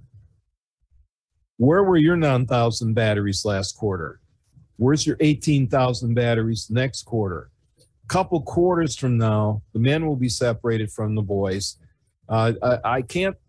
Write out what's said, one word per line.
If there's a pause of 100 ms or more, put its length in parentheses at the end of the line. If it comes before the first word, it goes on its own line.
(1600)
Where
were
your
nine
thousand
batteries
last
quarter? (560)
Where's
your
eighteen
thousand
batteries
next
quarter? (300)
A
couple
quarters
from
now, (100)
the
men
will
be
separated
from
the
boys. (500)
Uh,
I, (180)
I
can't (120)